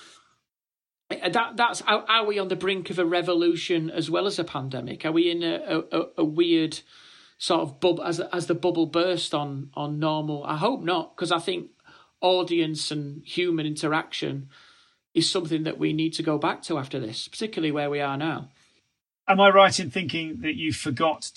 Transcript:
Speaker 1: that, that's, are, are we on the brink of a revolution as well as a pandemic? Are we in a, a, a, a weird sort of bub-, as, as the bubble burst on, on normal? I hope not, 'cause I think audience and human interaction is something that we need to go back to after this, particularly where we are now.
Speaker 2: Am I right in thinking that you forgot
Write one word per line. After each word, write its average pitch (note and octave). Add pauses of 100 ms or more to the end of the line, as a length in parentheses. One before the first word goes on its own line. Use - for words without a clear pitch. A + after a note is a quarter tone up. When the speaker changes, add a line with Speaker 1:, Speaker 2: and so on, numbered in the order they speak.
(1080)
Speaker 1:
that, A#3
that's, A#3
are, G#3+
are A3
we G#3
on G3
the F#3
brink F#3
of E3
a F3+
revolution E3+
as D3+
well F3
as F#3+
a E3
pandemic? C3
Are D#3
we E3+
in E3+
a, E3 (300)
a, E3
a, E3+ (120)
a E3
weird D#3+ (580)
sort E3
of D3
bub-, F3
as, E3+
as F3
the F3
bubble E3+
burst E3+
on, C#3
on D3
normal? D3+
I D#3
hope F#3+
not, E3
'cause E3+
I E3+
think F3+ (500)
audience E3+
and D3
human E3+
interaction D3+ (680)
is D#3+
something D#3+
that D#3
we D#3
need D#3+
to E3
go D3+
back E3
to D#3+
after C3+
this, A#2+
particularly F3+
where C#3+
we C#3+
are C#3
now. C#3+ (800)
Speaker 2:
Am F#3+
I G3
right G3
in E3+
thinking D#3+
that D3+
you D#3
forgot -